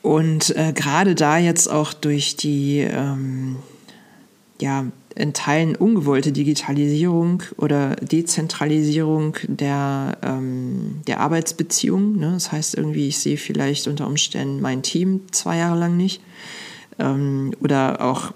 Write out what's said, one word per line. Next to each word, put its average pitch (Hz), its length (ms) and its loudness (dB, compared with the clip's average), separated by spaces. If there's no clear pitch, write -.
Und, 156 540 2
äh, 160 180 2
gerade 156 420 2
da 156 220 4
jetzt 170 320 4
auch 151 240 0
durch 147 420 -2
die, 143 440 0
ähm, 131 760 -2
ja, 135 240 0
in 151 160 0
Teilen 156 420 2
ungewollte 147 560 4
Digitalisierung 147 1080 2
oder 143 380 2
Dezentralisierung 156 1400 0
der, 139 760 -2
ähm, 127 840 -4
der - 120 -4
Arbeitsbeziehung, 165 1000 0
ne? 160 160 0
Das 175 180 -4
heißt 156 240 -4
irgendwie, 151 320 -2
ich 143 100 -2
sehe 147 200 0
vielleicht 143 500 -2
unter 147 180 -4
Umständen 139 560 -2
mein 131 220 -2
Team 190 380 0
zwei 170 260 -2
Jahre 170 220 2
lang 170 180 2
nicht. 190 240 0
Ähm, 135 640 0
oder 135 400 2
auch 131 340 -2